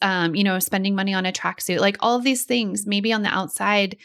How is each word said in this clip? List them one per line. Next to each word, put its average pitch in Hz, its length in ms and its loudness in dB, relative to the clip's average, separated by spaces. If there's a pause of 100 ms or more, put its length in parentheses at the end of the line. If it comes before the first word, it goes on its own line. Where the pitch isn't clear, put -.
um, 180 320 2
you 202 100 2
know, 190 140 2
spending 196 360 0
money 190 200 0
on 185 100 0
a 185 80 -2
tracksuit, 180 480 -4
like, 202 200 2
all 233 160 2
of 247 80 -2
these 262 200 0
things 214 420 -2
maybe 202 280 0
on 214 80 0
the 202 80 0
outside 196 760 0